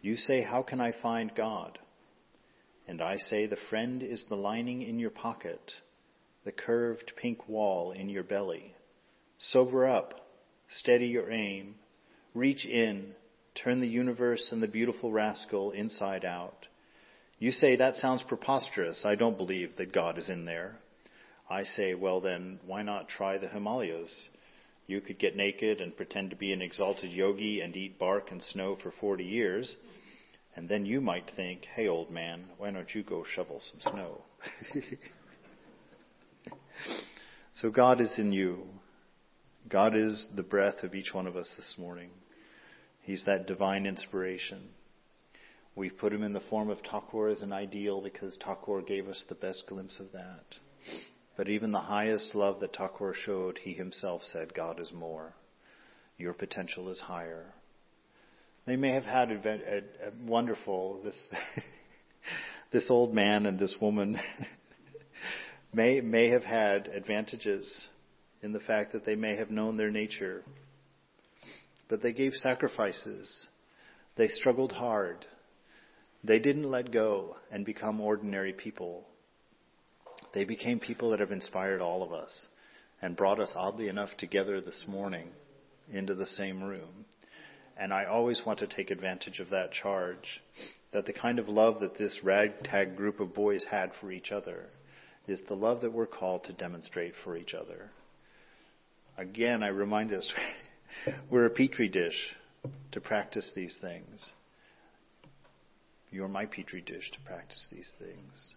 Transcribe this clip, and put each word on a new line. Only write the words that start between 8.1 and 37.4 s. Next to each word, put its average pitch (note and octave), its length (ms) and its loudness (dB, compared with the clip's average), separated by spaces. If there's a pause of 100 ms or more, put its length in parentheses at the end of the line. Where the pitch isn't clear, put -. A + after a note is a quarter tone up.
belly. F2+ 540 -2 (600)
Sober B2+ 480 6
up, - 400 2 (420)
steady B2 400 4
your A#2 240 0
aim, G2+ 420 -4 (580)
reach C3+ 320 2
in, A2 500 2 (400)
turn B2+ 260 2
the B2 80 2
universe A#2+ 640 2
and A2+ 100 0
the G#2+ 60 2
beautiful A#2 420 0
rascal G#2+ 640 0
inside G2 520 -2
out." F2 440 -6 (720)
You A#2 100 2
say, C3 240 8
"That C3 220 6
sounds C3 260 2
preposterous. A2 840 -2
I G#2 120 4
don't A2+ 200 4
believe F#2 400 -4
that F2+ 160 -4
God E2+ 240 2
is E2 120 -6
in F2 160 -6
there." E2+ 340 -6 (720)
I G2 140 -2
say, F#2+ 300 0
"Well F#2 260 2
then, F#2 440 -2
why F#2+ 180 -4
not G#2 260 -4
try G2 300 0
the F#2+ 100 -4
Himalayas? G#2 800 -4 (580)
You G2 160 -2
could F#2+ 160 -10
get G2 180 4
naked G2+ 460 2
and F2 120 -8
pretend F#2+ 360 -4
to - 60 -10
be G2 160 -2
an F#2 100 0
exalted F#2+ 500 -2
yogi G2+ 480 2
and E2+ 160 -6
eat F#2+ 220 -8
bark F#2+ 320 2
and F2+ 120 -10
snow F#2+ 340 -4
for F#2 140 -10
forty G2 340 -2
years. G#2+ 520 0 (800)
And E2+ 120 -10
then G#2 180 2
you B2 140 0
might F2+ 360 -2
think, F2+ 300 -6
'Hey, A2+ 200 -2
old E2 240 0
man, E2+ 360 -8 (100)
why G2+ 140 -6
don't F#2 240 -8
you G#2+ 80 -2
go E2+ 200 -4
shovel D#2 380 -6
some - 200 -12
snow?'" G2 440 -6 (500)
<laughs> C#3 80 -2 (2750)